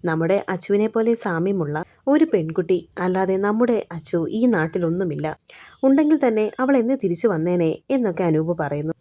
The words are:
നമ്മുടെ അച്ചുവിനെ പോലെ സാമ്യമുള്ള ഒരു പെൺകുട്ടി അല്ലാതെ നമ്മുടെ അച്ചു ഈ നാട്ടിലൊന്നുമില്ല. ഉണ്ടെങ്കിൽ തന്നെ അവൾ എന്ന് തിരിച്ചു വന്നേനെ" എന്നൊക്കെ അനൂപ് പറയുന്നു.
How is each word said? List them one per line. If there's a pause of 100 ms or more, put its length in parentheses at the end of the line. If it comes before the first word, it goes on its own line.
നമ്മുടെ
അച്ചുവിനെ
പോലെ
സാമ്യമുള്ള (220)
ഒരു
പെൺകുട്ടി (100)
അല്ലാതെ
നമ്മുടെ
അച്ചു
ഈ
നാട്ടിലൊന്നുമില്ല. (440)
ഉണ്ടെങ്കിൽ
തന്നെ (100)
അവൾ
എന്ന്
തിരിച്ചു
വന്നേനെ" (120)
എന്നൊക്കെ
അനൂപ്
പറയുന്നു.